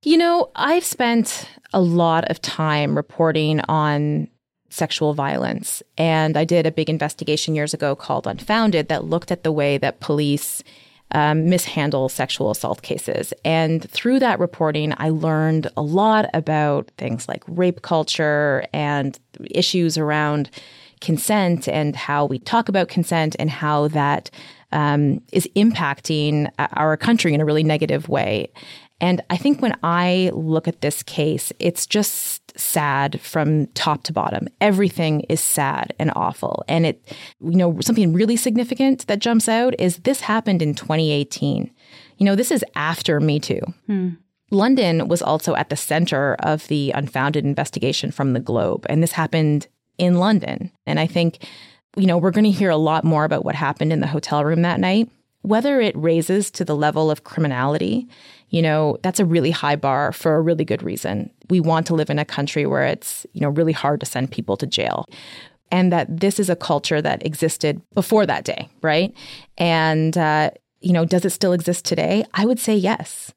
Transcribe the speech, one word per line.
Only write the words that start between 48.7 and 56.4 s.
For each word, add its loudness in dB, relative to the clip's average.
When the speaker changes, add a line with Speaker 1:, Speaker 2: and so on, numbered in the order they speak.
Speaker 1:
And 2
this 0
happened 0
in 4
London. 0
And -2
I 0
think, -2
you 2
know, 4
we're 0
gonna 4
hear 2
a 4
lot 2
more 4
about 0
what -2
happened -2
in 0
the 0
hotel -2
room 2
that 0
night. 2
Whether 2
it 0
raises 0